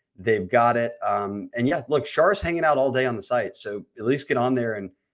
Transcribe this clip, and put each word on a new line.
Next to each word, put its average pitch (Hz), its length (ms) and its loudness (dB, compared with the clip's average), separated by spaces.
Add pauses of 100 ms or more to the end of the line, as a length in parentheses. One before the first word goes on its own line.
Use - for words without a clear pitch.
(160)
they've 101 320 0
got 120 300 4
it. 117 240 -2
Um, 101 540 -4
and 120 120 0
yeah, 156 200 0
look, 143 180 0
Char's 190 340 2
hanging 170 240 -2
out 151 140 4
all 135 140 2
day 131 160 2
on 120 80 -2
the 104 80 -8
site, 113 320 -2
so 104 280 -8 (140)
at 107 80 -10
least 139 220 0
get 135 100 0
on 123 160 2
there 117 220 -2
and 98 160 -10 (220)